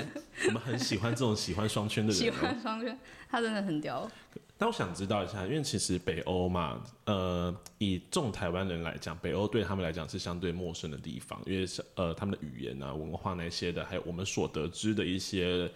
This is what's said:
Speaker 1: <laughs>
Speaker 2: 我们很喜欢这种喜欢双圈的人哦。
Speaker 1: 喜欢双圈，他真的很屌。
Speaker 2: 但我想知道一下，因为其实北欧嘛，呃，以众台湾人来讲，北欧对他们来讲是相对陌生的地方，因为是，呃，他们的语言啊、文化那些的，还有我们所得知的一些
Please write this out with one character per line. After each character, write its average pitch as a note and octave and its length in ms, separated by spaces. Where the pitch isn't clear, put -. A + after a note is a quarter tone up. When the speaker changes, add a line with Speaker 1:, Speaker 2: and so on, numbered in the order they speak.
Speaker 1:
<laughs> - 300
Speaker 2:
我 - 20
们 A#2 100
很 B2+ 160
喜 - 200
欢 A#2 160
这 A#2+ 60
种 A#2 160
喜 F#2 200
欢 G#2 140
双 G#2 200
圈 G#2+ 160
的 G#2+ 80
人 F#2+ 80
哦。 - 0
Speaker 1:
喜 A#3 100
欢 B3 300
双 A3 200
圈， B3+ 180
他 A#3+ 100
真 A3 140
的 G3+ 80
很 E3 180
屌。 D#3 300
Speaker 2:
但 A3 100
我 A#3 40
想 F#2+ 220
知 F#2+ 120
道 G2+ 180
一 F2 40
下， F#2+ 180
因 A2+ 60
为 D#3 100
其 B2 160
实 F#2 200
北 E2 240
欧 F2+ 240
嘛， E2+ 360
呃， F2+ 480
以 F#2+ 320
众 D3 200
台 F#2+ 200
湾 F#2 180
人 E2+ 140
来 E2 180
讲， E2 180
北 E2+ 140
欧 G2+ 160
对 A2 140
他 G2 120
们 F#2+ 80
来 E2 80
讲 D#2+ 160
是 F#2 120
相 F2 200
对 F2 140
陌 F2 220
生 E2 160
的 C#2+ 80
地 - 200
方， - 280
因 F#2+ 120
为 F#2 80
是， - 160
呃， E2+ 180
他 G2+ 140
们 G2 120
的 - 80
语 B1+ 140
言 C2 220
啊、 C2+ 100
文 D#2 200
化 F#2+ 200
那 F2 160
些 F2 240
的， E2+ 100
还 F#2 140
有 - 80
我 F2 80
们 E2+ 120
所 - 220
得 D#2 220
知 G#2+ 260
的 G2+ 80
一 F2+ 160
些 F2+ 580